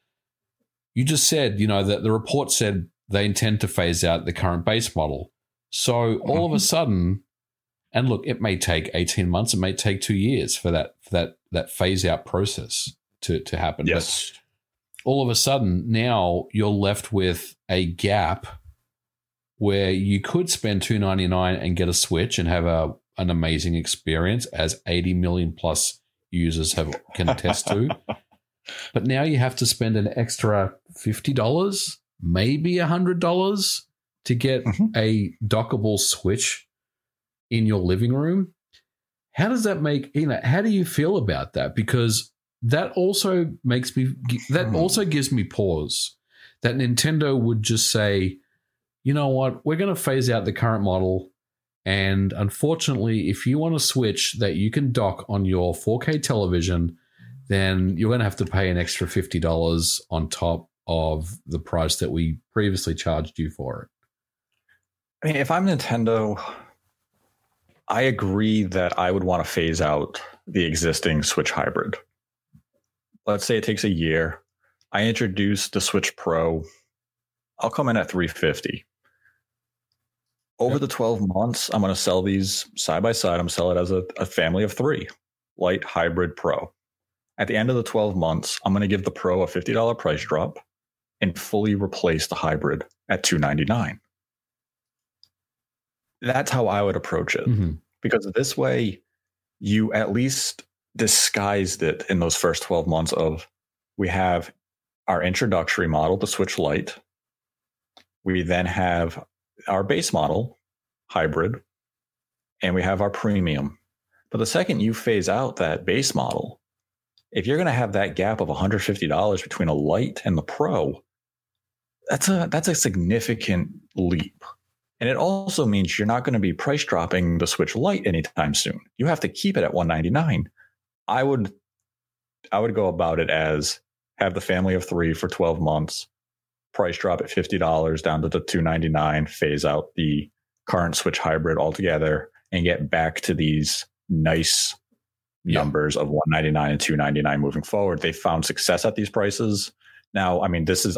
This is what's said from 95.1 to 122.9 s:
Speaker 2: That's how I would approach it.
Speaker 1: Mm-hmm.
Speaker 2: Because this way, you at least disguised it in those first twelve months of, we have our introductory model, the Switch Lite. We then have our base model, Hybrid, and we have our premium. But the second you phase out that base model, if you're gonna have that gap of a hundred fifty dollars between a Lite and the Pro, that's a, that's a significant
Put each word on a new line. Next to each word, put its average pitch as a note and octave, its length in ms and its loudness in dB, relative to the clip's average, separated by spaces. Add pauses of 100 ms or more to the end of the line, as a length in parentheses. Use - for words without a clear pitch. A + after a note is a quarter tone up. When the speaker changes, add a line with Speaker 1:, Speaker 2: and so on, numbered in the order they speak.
Speaker 2:
That's B2+ 280 0
how B2 180 2
I G2+ 140 2
would F#2+ 140 2
approach - 380 -4
it. - 120 -4
Speaker 1:
Mm-hmm. G2+ 260 2 (280)
Speaker 2:
Because G2+ 340 0
this C#3 220 -2
way, B2 460 -2 (580)
you G#2+ 320 2
at G#2+ 200 0
least B2+ 520 -2 (320)
disguised G2+ 840 2
it D2+ 260 0
in F#2+ 120 2
those E2 160 2
first E2 260 2
twelve E2 240 0
months D#2+ 260 0
of, D#2+ 360 -2 (480)
we F#2+ 120 0
have F2+ 440 0 (560)
our F2 140 0
introductory F2+ 640 0
model, D#2+ 280 2
the G#2 100 -2
Switch - 320 -2
Lite. D#2 380 -2 (1300)
We F#2 200 0
then F2 240 0
have F2 580 -2 (440)
our G2 160 0
base D#3 280 -2
model, E2 460 -2 (520)
Hybrid, E2 460 0 (1040)
and F2+ 120 0
we F#2 80 2
have F#2+ 180 0
our G2+ 100 0
premium. E2 680 -2 (520)
But A2+ 80 -4
the A2 80 0
second E3+ 340 0
you A2 140 0
phase G#2 340 0
out B2 280 0
that D#2+ 280 -2
base A#2+ 300 0
model, - 460 -4 (720)
if F#2 140 -2
you're C#3+ 120 2
gonna E3+ 140 0
have A#2+ 200 0
that G2 240 0
gap C#3+ 240 0
of E2+ 80 -2
a C#2+ 60 -4
hundred G2 260 0
fifty F#2+ 260 -2
dollars F2+ 360 0
between - 260 -4
a D#2 60 2
Lite D2+ 500 0
and F2 140 2
the - 40 -2
Pro, B2 600 -2 (1080)
that's - 200 -2
a, F#3 220 2
that's D#3+ 180 0
a E3+ 60 2
significant G2 960 0 (280)